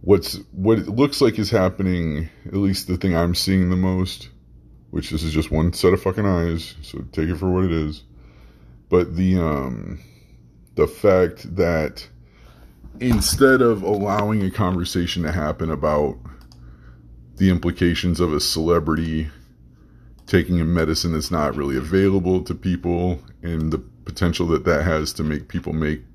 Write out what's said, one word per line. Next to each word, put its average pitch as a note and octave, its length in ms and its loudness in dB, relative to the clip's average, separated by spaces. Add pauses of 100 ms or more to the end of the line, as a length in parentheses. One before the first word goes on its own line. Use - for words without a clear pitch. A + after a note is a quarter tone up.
what's, F2+ 360 2 (140)
what G2+ 280 2
it E2 80 -6
looks C3+ 320 0
like A#2+ 200 4
is G2 100 -2
happening, F2+ 800 0 (160)
at - 100 -10
least G2 320 0
the F2+ 100 -2
thing F#2 180 0
I'm E2+ 200 2
seeing F#2+ 340 2
the F#2 60 2
most, F#2 540 -2 (640)
which - 180 -6
this D#2+ 140 -4
is D#2+ 100 -4
just D#2 180 0
one D#2+ 220 2
set F2+ 200 4
of F#2+ 80 -2
fucking G2+ 240 -2
eyes, E2+ 560 -2
so - 180 -14 (120)
take D#2+ 160 -2
it F2 80 -2
for F#2 140 -2
what F#2 160 2
it F2 60 0
is. D#2 320 -4 (840)
But F2+ 280 2
the, F#2 240 4
um, C2+ 600 -4 (760)
the F2 120 4
fact F#2 680 2
that E2 520 -2 (920)
instead C3 600 4
of A2 220 2
allowing G#2 600 0
a F#2 80 0
conversation F2+ 720 -2
to D2+ 80 -2
happen D#2+ 380 -2
about D2+ 480 0 (1160)
the F#2+ 140 4
implications F2 720 2
of E2 100 2
a D2 80 0
celebrity D#2+ 880 0 (1000)
taking F2 340 4
a D#2+ 40 0
medicine E2 460 0
that's D#2 180 -4
not D2+ 260 0
really C#2 200 -2
available F#2 680 2
to - 140 -6
people F2 640 -2 (240)
and D#2+ 300 -2
the D2+ 100 -4 (220)
potential F2 420 -2
that D#2+ 180 0
that D#2 180 2
has D#2 300 -2
to - 100 -6
make D2+ 240 -4
people D#2+ 260 -6
make D2+ 280 -4 (140)